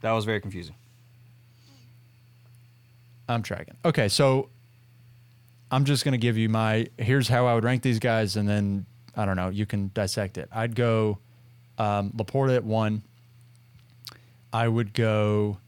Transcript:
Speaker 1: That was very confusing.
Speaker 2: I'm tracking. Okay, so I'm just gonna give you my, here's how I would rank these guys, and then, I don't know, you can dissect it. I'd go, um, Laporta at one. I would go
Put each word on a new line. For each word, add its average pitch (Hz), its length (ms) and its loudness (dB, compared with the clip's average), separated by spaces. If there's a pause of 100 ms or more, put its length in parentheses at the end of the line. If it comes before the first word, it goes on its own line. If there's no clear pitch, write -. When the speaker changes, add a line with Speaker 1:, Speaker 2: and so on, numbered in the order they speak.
Speaker 1:
That 113 120 0
was 113 120 0
very 107 140 0
confusing. 92 360 -12 (2500)
Speaker 2:
I'm 120 160 -2
tracking. 85 320 -10 (100)
Okay, 156 220 2
so 135 420 2 (1200)
I'm 135 140 2
just 139 180 0
gonna 135 140 0
give 117 200 2
you 110 120 2
my, 110 380 2 (100)
here's 123 300 2
how 123 180 4
I 123 80 4
would 113 100 2
rank 120 200 0
these 120 160 0
guys, 110 360 0
and 104 140 0
then, 101 360 0 (300)
I 107 100 -2
don't 95 100 0
know, 92 140 -2
you 101 160 -4
can 98 280 -4
dissect 98 440 -4
it. - 140 -12
I'd 113 240 -4
go, 110 440 0 (580)
um, 104 340 -2
Laporta 127 440 0
at 120 80 0
one. 107 400 -2 (1500)
I 113 160 0
would 113 260 0
go 104 760 0